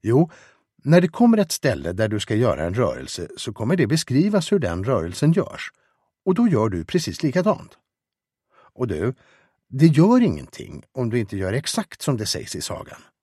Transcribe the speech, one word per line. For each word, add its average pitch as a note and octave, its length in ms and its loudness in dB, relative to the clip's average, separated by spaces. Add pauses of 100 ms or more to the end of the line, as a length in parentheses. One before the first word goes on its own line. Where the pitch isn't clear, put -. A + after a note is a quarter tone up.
Jo, D3 280 4 (540)
när E3+ 160 6
det F3 80 0
kommer A#3 300 4
ett G3 140 0
ställe E2+ 400 -2
där G#2+ 160 0
du G#2+ 120 -2
ska - 140 -4
göra F#2 300 0
en F2+ 100 -4
rörelse D#2+ 640 -4
så - 160 -10
kommer C3 240 -2
det C#3 100 2
beskrivas D#3+ 680 0
hur G3+ 60 2
den F#2 260 -2
rörelsen A2+ 480 0
görs. - 400 -4 (520)
Och F#3+ 100 2
då A#3+ 140 2
gör A2+ 200 2
du E2+ 160 -4
precis D#3+ 380 -4
likadant. F3+ 560 -2 (960)
Och A#2+ 140 -4
du, F#2+ 260 -2 (540)
det C3+ 180 4
gör F3 340 6
ingenting D2+ 720 -4
om A#2+ 180 -4
du B2 80 -2
inte G#2 180 -4
gör F#2+ 160 -4
exakt - 500 -6
som C3+ 140 -2
det G#2+ 100 -6
sägs - 300 -8
i - 40 -8
sagan. - 400 -12 (220)